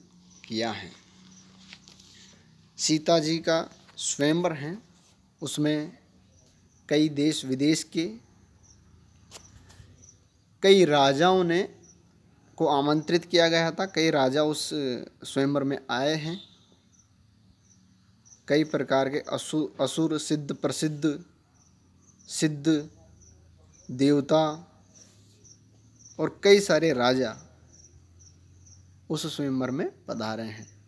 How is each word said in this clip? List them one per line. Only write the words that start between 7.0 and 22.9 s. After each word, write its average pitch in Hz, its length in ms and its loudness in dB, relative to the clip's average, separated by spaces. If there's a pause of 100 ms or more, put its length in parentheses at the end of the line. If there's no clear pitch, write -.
देश 147 360 -2
विदेश 139 380 0
के 180 300 -6 (2500)
कई 196 220 8
राजाओं 147 580 4
ने, 175 320 -2 (840)
को 160 100 0
आमंत्रित 151 580 2
किया 165 220 4
गया 165 240 0
था। 190 140 -6
कई 160 260 0
राजा 139 320 2
उस 151 260 -2 (540)
स्वयंवर 139 400 -2
में 135 160 -4 (100)
आए 135 260 -2
हैं। 160 260 -8 (2000)
कई 147 160 2
प्रकार 135 460 -2
के 143 100 -6
असु-, - 640 -6
असुर 160 380 -2
सिद्ध 147 360 -4
प्रसिद्ध 151 720 -4 (1000)
सिद्ध 151 640 -2 (1000)